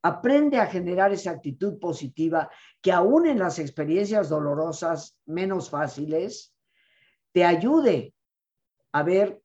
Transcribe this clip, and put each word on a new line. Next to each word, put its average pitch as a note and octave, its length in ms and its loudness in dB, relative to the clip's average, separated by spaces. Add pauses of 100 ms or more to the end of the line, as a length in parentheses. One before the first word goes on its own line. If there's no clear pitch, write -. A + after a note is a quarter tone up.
Aprende C4+ 540 2
a G#3 80 2
generar F#3 460 0
esa F3+ 180 -6
actitud D#3 480 -6
positiva D#3 720 -4 (320)
que F#3+ 100 2
aún A3+ 340 4
en C4+ 140 2
las E3+ 180 -2
experiencias E3 720 -2
dolorosas, D3+ 960 -4
menos F3+ 440 -4
fáciles, D3+ 880 -6 (760)
te F3 140 4
ayude G3 680 2 (760)
a D3 100 -2
ver F#3+ 440 0